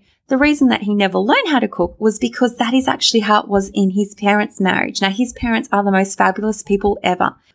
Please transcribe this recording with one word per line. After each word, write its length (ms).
the 100
reason 300
that 160
he 100
never 240
learned 300
how 120
to 80
cook 320
was 200
because 380
that 160
is 140
actually 340
how 200
it 60
was 260
in 180
his 220
parents' 460
marriage. 420
Now, 80
his 240
parents 380
are 120
the 80
most 260
fabulous 440
people 400
ever. 340